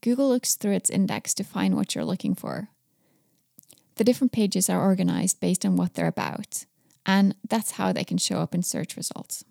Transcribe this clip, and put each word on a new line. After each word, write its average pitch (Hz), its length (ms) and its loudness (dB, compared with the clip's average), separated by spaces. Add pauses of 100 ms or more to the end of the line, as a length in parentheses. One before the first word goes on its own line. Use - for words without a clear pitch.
Google 254 280 2
looks 254 260 2
through 202 180 0
its 185 160 0
index - 460 0
to 202 80 -6
find 190 320 0
what - 200 -2
you're - 80 -4
looking - 320 -2
for. - 340 -8 (1300)
The 226 80 -2
different 247 300 4
pages 202 360 2
are 180 140 2
organized 185 560 2
based 185 260 0
on 185 100 2
what 175 180 0
they're 170 140 -2
about, - 580 -6 (400)
and 196 300 4 (140)
that's 220 220 -2
how 190 220 -2
they - 100 -2
can 175 140 -4
show - 220 -2
up 165 140 -4
in 175 80 0
search - 360 -6
results. - 540 -10